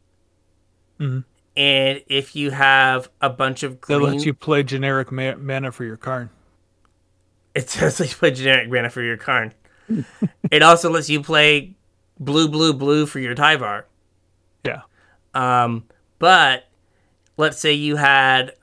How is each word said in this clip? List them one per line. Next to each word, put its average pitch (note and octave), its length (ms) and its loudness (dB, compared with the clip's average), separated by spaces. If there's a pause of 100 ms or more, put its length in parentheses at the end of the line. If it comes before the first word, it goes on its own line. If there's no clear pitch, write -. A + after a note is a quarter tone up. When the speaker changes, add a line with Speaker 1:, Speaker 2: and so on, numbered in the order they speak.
(1000)
Speaker 1:
Mm-hmm. C3 220 -4 (360)
Speaker 2:
And C#3 520 2
if C#3 260 -6
you D3 160 -4
have C3+ 580 2 (120)
a C#3 100 0
bunch C3 320 -4
of C3+ 100 -6
Speaker 1:
That B2+ 100 -20
Speaker 2:
green C#3+ 200 0
Speaker 1:
lets C#3+ 220 0
you D3+ 100 -2
play C#3+ 280 0
generic C3+ 500 -4
ma-, C3 240 -6
mana C3+ 360 -8
for B2 120 -12
your A2 120 -10
Karn. B2 340 -10 (1200)
Speaker 2:
It C3 240 -8
does - 220 -2
let D3+ 100 -4
you - 60 -14
play D#3+ 140 0
generic C3 400 0
mana A#2+ 200 -2
for B2 120 -8
your A#2 140 -6
Karn. A2+ 360 -4 (360)
Speaker 1:
<laughs> F#3+ 160 -4 (460)
Speaker 2:
It D3+ 120 4
also E3+ 280 6
lets D#3+ 200 -2
you D3 120 0
play D3+ 520 2 (440)
blue, D3+ 300 0
blue, D#3 240 2
blue C#3+ 340 0
for C#3+ 140 -10
your B2 140 -6
Tyvar. B2+ 500 0 (800)
Speaker 1:
Yeah. - 180 -8 (520)
Speaker 2:
Um, B2 500 0 (340)
but D#3+ 500 4 (680)
let's D3+ 220 -2
say D#3 140 0
you D3 240 -2
had, C3+ 560 2 (100)